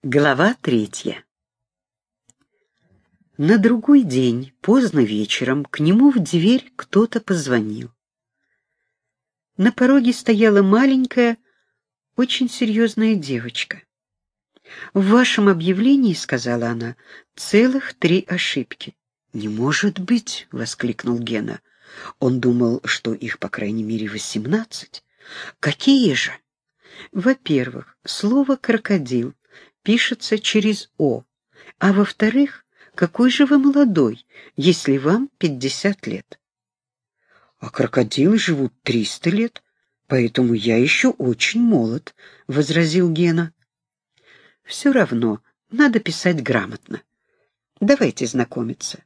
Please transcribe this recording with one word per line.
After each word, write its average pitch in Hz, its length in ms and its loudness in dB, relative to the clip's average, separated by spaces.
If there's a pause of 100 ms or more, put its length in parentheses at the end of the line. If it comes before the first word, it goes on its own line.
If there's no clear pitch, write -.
Глава 143 500 2
третья. - 680 -4 (2000)
На 175 220 4
другой 233 460 4
день, 127 560 0
поздно 220 400 2
вечером, 123 640 -2
к - 160 -12
нему 220 320 4
в 247 80 0
дверь 180 560 0
кто-то 226 440 0
позвонил. 120 680 -4 (1700)
На 208 160 2
пороге 254 400 2
стояла 214 500 4
маленькая, 240 760 2 (800)
очень 247 340 -2
серьёзная 220 680 0
девочка. 127 680 -8 (1120)
«В 196 140 2
вашем 220 400 4
объявлении, — 196 680 2
сказала 120 540 -4
она, — 117 260 -8 (400)
целых 254 600 0
три 175 340 0
ошибки». - 680 -8 (380)
«Не 107 160 -8
может 139 500 -2
быть!» — 220 540 -4
воскликнул 120 680 -6
Гена. 113 420 -6 (600)
Он 127 180 0
думал, 120 460 0
что 117 300 -4
их, 110 260 -10
по 101 80 -8
крайней 110 340 -6
мере, 110 260 -6
восемнадцать. 113 960 -6 (560)
«Какие 220 560 2
же?» - 160 -4 (800)
«Во-первых, 139 920 -2
слово 262 500 0
«крокодил» 143 800 -2 (540)
пишется 220 500 0
через 208 600 -2
«о». 127 260 -2 (540)
А 196 160 2
во-вторых, 220 720 0 (280)
какой 240 360 0
же 277 160 2
вы 285 100 4
молодой, 254 680 2 (280)
если 139 440 0
вам 196 400 -2
пятьдесят 139 680 -4
лет?» - 320 -12 (1200)
«А - 120 -14
крокодилы 135 680 0
живут 143 440 -2
триста 120 480 -2
лет, 226 320 -4 (440)
поэтому 123 460 0
я 113 240 0
ещё 156 360 2
очень 131 500 -2
молод», — 139 520 0 (320)
возразил 160 640 0
Гена. 165 440 0 (1080)
«Всё - 300 -2
равно, 117 480 0 (300)
надо 240 300 2
писать 165 420 -2
грамотно. 113 600 -6 (760)
Давайте 202 460 0
знакомиться. - 800 -6